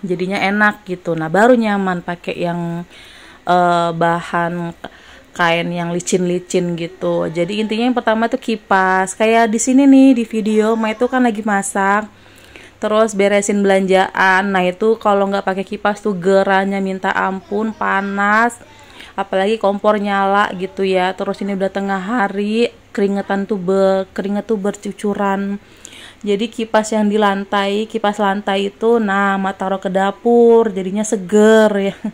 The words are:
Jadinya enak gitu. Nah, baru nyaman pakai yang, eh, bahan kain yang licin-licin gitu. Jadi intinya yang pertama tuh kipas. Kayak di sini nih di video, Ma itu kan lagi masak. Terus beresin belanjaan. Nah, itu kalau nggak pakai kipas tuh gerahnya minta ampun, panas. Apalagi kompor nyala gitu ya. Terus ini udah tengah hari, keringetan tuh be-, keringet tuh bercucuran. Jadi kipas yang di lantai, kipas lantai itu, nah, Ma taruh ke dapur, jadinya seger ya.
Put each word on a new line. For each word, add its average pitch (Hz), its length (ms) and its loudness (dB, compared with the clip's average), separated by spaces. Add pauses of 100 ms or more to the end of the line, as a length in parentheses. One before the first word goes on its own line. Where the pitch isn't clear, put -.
Jadinya 185 400 -4
enak 208 400 0
gitu. 175 320 -6
Nah, 160 160 -4
baru 214 240 4
nyaman 196 480 -2
pakai 175 400 -8
yang, 170 400 -6 (640)
eh, 175 480 2
bahan 170 800 -2 (560)
kain 170 400 0
yang 170 240 -4
licin-licin 180 800 -2
gitu. 170 560 -4
Jadi 175 320 -4
intinya 220 240 -2
yang 254 80 0
pertama 226 320 0
tuh 247 160 -4
kipas. 190 720 0
Kayak 226 400 2
di 233 80 0
sini 269 240 4
nih 269 320 8
di 233 80 -2
video, 214 480 0
Ma 226 160 -2
itu 220 160 -2
kan 254 160 0
lagi 220 240 0
masak. 202 640 0 (720)
Terus 214 320 0
beresin 202 480 0
belanjaan. 190 880 2
Nah, 185 160 0
itu 214 320 0
kalau 202 320 0
nggak 196 160 -4
pakai 190 180 -4
kipas 208 380 -4
tuh 202 160 -2
gerahnya 196 640 2
minta 190 320 -4
ampun, 190 560 -4
panas. 202 880 -2 (560)
Apalagi 196 480 -2
kompor 202 400 0
nyala 202 560 0
gitu 190 240 -6
ya. 190 320 0
Terus 196 320 -6
ini 202 80 -4
udah 190 160 -2
tengah 196 320 -4
hari, 208 720 -2 (160)
keringetan 196 560 -2
tuh 196 160 -4
be-, 190 480 2
keringet 202 400 -6
tuh 220 80 0
bercucuran. 202 1040 -4 (600)
Jadi 202 240 -2
kipas 220 480 -2
yang 214 160 2
di 208 80 0
lantai, 202 720 -2
kipas 214 320 -2
lantai 196 480 -2
itu, 226 320 0
nah, 196 400 0
Ma 190 160 -2
taruh 190 240 -4
ke 190 80 -4
dapur, 226 800 4
jadinya 190 320 -4
seger 214 680 4 (200)
ya. - 40 -12 (200)